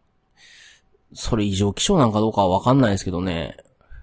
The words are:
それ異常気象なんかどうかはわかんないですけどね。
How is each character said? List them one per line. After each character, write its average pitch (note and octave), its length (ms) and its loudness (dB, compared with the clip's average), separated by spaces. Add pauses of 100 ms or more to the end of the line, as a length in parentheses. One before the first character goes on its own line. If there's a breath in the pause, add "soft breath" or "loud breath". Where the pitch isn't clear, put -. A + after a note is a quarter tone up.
(1160 loud breath)
そ - 220 -4
れ G#2 80 0
異 G2 100 -2
常 G2+ 180 0
気 - 120 -4
象 G3 140 2
な C3+ 60 4
ん A2 80 2
か G#2+ 80 0
ど A2 100 2
う - 20 -8
か G2+ 100 0
は F#2 60 4
わ F2 120 2
か B2+ 120 2
ん C#3 80 4
な A#2+ 80 4
い G2+ 40 0
で F#2+ 60 -2
す - 60 -8
け F#2+ 60 -6
ど F2 100 -4
ね。 E2 360 -6 (460 soft breath)